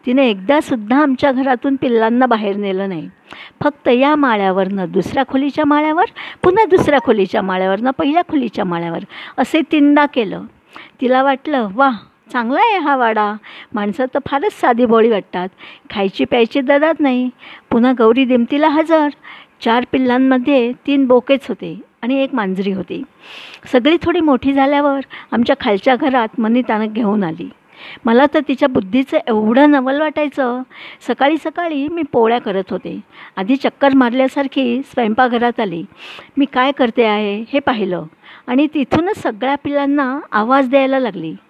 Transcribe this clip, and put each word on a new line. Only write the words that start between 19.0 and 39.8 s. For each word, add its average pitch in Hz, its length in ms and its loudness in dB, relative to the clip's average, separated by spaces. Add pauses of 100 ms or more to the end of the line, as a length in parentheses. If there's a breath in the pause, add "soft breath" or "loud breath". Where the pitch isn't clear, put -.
चार 240 280 2
पिल्लांमध्ये 254 800 2 (160)
तीन 277 180 2
बोकेच 254 440 2
होते 185 320 -10 (200)
आणि 247 140 -2
एक 269 200 -2
मांजरी 196 360 -2
होती. 190 320 -8 (680 loud breath)
सगळी 269 300 2
थोडी 349 180 -2
मोठी 277 340 2
झाल्यावर 277 460 2 (320 loud breath)
आमच्या 233 280 0
खालच्या 233 360 2
घरात 254 440 -2
मनी 226 220 2
तानक 220 300 -2
घेऊन 214 320 -2
आली. 165 260 -6 (560 loud breath)
मला 233 280 6
तर 320 140 2
तिच्या 277 200 0
बुद्धीचं 254 500 -2 (100)
एवढं 233 440 4
नवल 277 300 0
वाटायचं. 285 600 -4 (460 loud breath)
सकाळी 269 300 0
सकाळी 311 500 -6
मी 339 140 -6 (100)
पोळ्या 233 280 2
करत 196 300 -4
होते, 180 300 -8 (380 loud breath)
आधी 190 180 0
चक्कर - 380 0
मारल्यासारखी 262 880 0
स्वयंपाकघरात 240 800 0
आली. 180 240 -4 (540 loud breath)
मी 277 80 2
काय 262 260 0
करते 247 320 0
आहे 214 500 -2
हे - 60 0
पाहिलं 180 440 -4 (440 loud breath)
आणि 269 260 0
तिथूनच 320 440 -2
सगळ्या 262 380 -4
पिल्लांना 277 640 -2 (120)